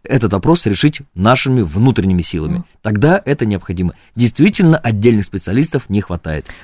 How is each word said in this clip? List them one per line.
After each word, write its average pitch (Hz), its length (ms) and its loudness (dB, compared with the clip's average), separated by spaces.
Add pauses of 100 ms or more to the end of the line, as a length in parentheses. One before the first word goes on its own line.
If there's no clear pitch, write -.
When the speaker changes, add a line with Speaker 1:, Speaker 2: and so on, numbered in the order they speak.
Speaker 1:
этот 113 280 0
вопрос 120 360 0
решить 110 340 0 (140)
нашими 123 460 2
внутренними 95 600 0
силами. 80 320 -6
Speaker 2:
Мгм. 87 120 -6 (160)
Speaker 1:
Тогда 123 440 2
это 139 200 -2
необходимо. 92 460 -4 (240)
Действительно, 160 640 2
отдельных 110 480 2
специалистов 123 640 -4
не 98 100 0
хватает. 80 460 -8 (180)